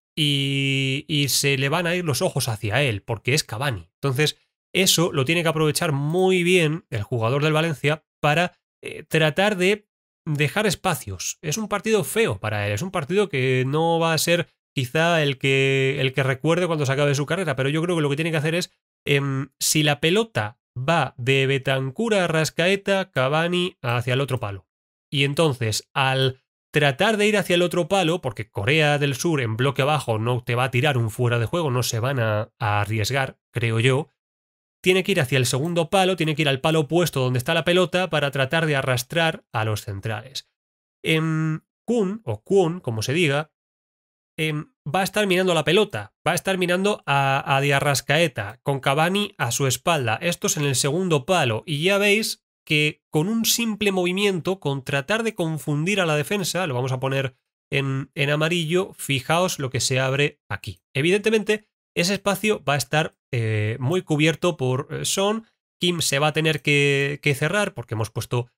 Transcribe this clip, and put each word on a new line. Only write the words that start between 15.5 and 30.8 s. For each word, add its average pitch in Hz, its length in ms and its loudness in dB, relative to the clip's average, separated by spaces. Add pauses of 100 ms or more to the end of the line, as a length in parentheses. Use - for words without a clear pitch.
el 131 120 0
que 139 100 0
recuerde 156 440 0
cuando 156 200 -2
se 135 60 0
acabe 143 220 2
su 139 120 -2
carrera, 160 300 -2
pero 135 120 -2
yo 156 140 -2
creo 175 140 0
que 160 60 0
lo 143 80 2
que 139 60 -2
tiene 160 140 -2
que 160 60 0
hacer 156 180 -2
es, 175 160 -4 (340)
em, 139 440 0 (100)
si - 240 0
la 147 180 0
pelota 165 600 -2 (160)
va 135 400 -2
de 135 300 2
Bentancur 135 680 -2
a 185 100 2
Arrascaeta, 185 840 0
Cavani 170 720 0
hacia 123 320 -2
el 131 60 0
otro 131 180 -2
palo. 101 300 -10 (420)
Y 139 140 2
entonces, 139 680 0
al 131 480 0 (280)
tratar 156 460 2
de 208 100 2
ir 214 100 2
hacia 185 180 0
el 175 80 4
otro 170 260 0
palo, 180 320 2
porque 117 300 -8
Corea 147 480 2
del 139 160 0
Sur 156 260 0
en 110 160 -2
bloque 131 260 0
bajo 131 360 0
no 120 260 -2
te 120 100 -2
va 123 100 0
a 131 60 -2
tirar 131 280 0